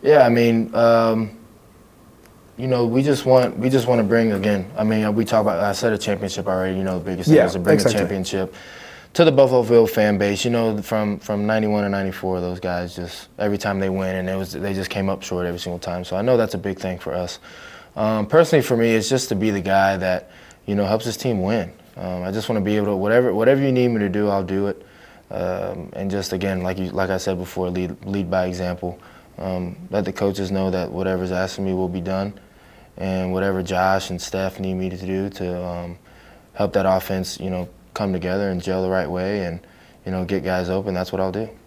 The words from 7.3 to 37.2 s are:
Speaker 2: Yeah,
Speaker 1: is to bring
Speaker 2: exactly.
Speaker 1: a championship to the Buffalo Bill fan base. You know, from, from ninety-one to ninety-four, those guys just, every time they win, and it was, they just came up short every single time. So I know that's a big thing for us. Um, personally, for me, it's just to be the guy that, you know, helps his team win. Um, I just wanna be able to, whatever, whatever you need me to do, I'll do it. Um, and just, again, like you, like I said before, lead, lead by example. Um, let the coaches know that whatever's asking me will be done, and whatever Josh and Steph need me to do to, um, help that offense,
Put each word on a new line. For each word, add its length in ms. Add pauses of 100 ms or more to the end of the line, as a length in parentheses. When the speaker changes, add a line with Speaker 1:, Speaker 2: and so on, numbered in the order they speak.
Speaker 2:
Yeah, 100
Speaker 1:
is 80
to 40
bring 160
Speaker 2:
exactly. 220
Speaker 1:
a 40
championship 540 (600)
to 100
the 80
Buffalo 320
Bill 220
fan 320
base. 260
You 80
know, 280
from, 380
from 280
ninety-one 360
to 60
ninety-four, 520
those 200
guys 360
just, 320 (100)
every 200
time 220
they 100
win, 260
and 120
it 80
was, 160
they 200
just 180
came 180
up 140
short 240
every 120
single 220
time. 240
So 120
I 60
know 140
that's 180
a 40
big 200
thing 200
for 140
us. 260 (580)
Um, 300
personally, 360
for 140
me, 180
it's 140
just 220
to 60
be 140
the 100
guy 360
that, 340 (360)
you 80
know, 120
helps 180
his 120
team 260
win. 300 (240)
Um, 280
I 60
just 180
wanna 120
be 160
able 100
to, 100
whatever, 380
whatever 280
you 100
need 160
me 120
to 80
do, 200
I'll 160
do 240
it. 160 (460)
Um, 640
and 160
just, 220
again, 300
like 160
you, 120
like 200
I 60
said 220
before, 320
lead, 340
lead 260
by 160
example. 520 (400)
Um, 380 (140)
let 140
the 80
coaches 400
know 180
that 220
whatever's 400
asking 320
me 100
will 140
be 120
done, 320 (640)
and 360
whatever 300
Josh 480
and 100
Steph 400
need 140
me 160
to 60
do 340
to, 340
um, 340 (560)
help 200
that 120
offense, 540